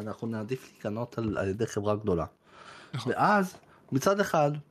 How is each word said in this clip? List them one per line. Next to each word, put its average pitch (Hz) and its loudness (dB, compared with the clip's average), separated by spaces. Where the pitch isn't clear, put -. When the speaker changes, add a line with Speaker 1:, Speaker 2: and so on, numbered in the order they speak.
Speaker 1:
"אנחנו 107 -8
נעדיף 113 -6
להיקנות 113 -6
על, 107 -2
על 98 0
ידי 107 0
חברה 104 0
גדולה." 95 0
Speaker 2:
נכון. 120 -2
Speaker 1:
ואז, 190 2
מצד 196 2
אחד, 156 4